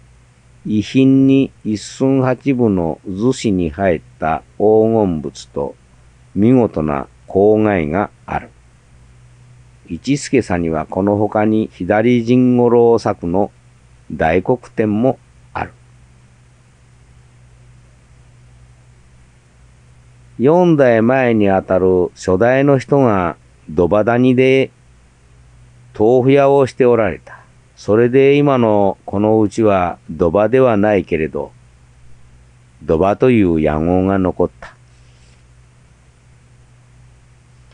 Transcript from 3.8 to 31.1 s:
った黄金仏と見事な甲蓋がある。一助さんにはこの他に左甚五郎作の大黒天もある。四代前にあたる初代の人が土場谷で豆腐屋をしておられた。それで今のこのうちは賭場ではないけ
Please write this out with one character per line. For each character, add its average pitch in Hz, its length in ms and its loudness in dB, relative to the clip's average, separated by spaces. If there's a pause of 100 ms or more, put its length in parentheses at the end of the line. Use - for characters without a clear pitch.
っ 73 60 -8 (180)
た 78 240 -4 (140)
黄 107 260 2 (100)
金 95 280 -2
仏 - 260 -14
と - 280 -10 (600)
見 107 160 2
事 113 320 0
な 71 240 -6 (180)
甲 104 320 2
蓋 101 300 -2
が 90 220 -4 (160)
あ - 120 -8
る。 - 120 -14 (1400)
一 127 300 -6
助 139 240 -2
さ 95 160 -4
ん 87 40 -4
に 85 80 -4
は 78 160 -4
こ - 180 -6
の 101 120 0
他 107 300 -2
に 110 260 -2
左 110 540 -2
甚 123 320 2
五 120 120 2
郎 117 300 4
作 104 280 -6
の 90 240 -2 (600)
大 82 320 -2
黒 127 140 -2 (180)
天 110 260 -2
も 127 160 -2 (360)
あ - 100 -8
る。 - 80 -18 (4000)
四 165 380 2
代 123 260 4
前 123 320 0
に 104 160 0
あ 95 140 0
た 92 160 -2
る 92 300 0
初 - 280 -4
代 123 260 2
の 143 140 2
人 139 220 -2
が 98 380 0 (320)
土 85 180 0
場 101 180 0
谷 123 300 2
で 131 340 2 (1300)
豆 120 260 2
腐 131 100 2
屋 139 160 4
を 139 180 2
し - 60 -10
て 131 120 0
お 120 120 4
ら 107 120 0
れ 71 100 -8
た。 - 160 -20 (400)
そ - 180 -2
れ 120 140 2
で 135 260 4
今 143 220 2
の 104 480 0
こ 98 160 -6
の 110 180 2
う 110 80 0
ち 110 160 -4
は 92 360 0 (120)
賭 85 200 -2
場 101 180 0
で 127 100 0
は 123 160 2
な 104 200 0
い 90 100 -2
け 85 120 -6